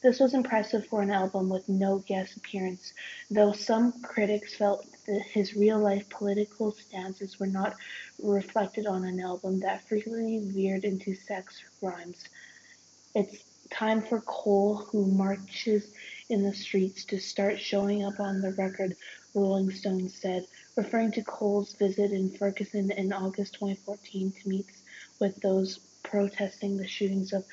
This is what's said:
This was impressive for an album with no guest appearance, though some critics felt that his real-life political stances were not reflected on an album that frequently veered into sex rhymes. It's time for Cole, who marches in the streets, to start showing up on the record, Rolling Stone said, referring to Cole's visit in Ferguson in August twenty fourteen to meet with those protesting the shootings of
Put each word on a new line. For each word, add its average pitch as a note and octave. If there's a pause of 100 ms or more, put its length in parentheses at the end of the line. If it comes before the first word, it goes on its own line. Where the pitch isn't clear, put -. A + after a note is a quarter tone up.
This B3+
was C4
impressive A3
for G#3
an G3+
album F#3+
with F#3
no G3
guest F#3+
appearance, F#3 (380)
though G#3
some A#3
critics G#3
felt G3+ (200)
that G3+
his G#3
real-life G#3
political G#3
stances F#3+
were G3
not F#3+ (480)
reflected G#3
on F#3
an F#3
album F#3
that F#3+
frequently A3+ (100)
veered F#3+
into G3
sex - (200)
rhymes. F3 (920)
It's G3+ (260)
time A3
for A3
Cole, G3+
who G#3
marches G3 (380)
in C#4+
the D4
streets, -
to G3
start G3+
showing G3+
up G3+
on G3
the F#3+
record, F#3+ (380)
Rolling F#3+
Stone F#3
said, F#3 (300)
referring A3+
to A3
Cole's G3+
visit G3+
in F#3+
Ferguson G3
in G3
August F#3+
twenty G3
fourteen G3 (100)
to G3
meet F#3+ (520)
with G3
those F#3+ (240)
protesting G3+
the F#3+
shootings F#3+
of F#3+